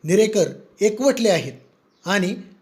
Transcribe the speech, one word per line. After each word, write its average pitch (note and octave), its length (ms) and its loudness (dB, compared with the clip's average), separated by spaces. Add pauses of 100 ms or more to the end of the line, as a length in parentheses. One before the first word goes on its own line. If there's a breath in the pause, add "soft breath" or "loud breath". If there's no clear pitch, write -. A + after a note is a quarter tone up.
निरेकर G3 440 2 (320)
एकवटले A3 480 0
आहेत C#3 240 0 (540)
आणि F#3+ 280 -2 (280)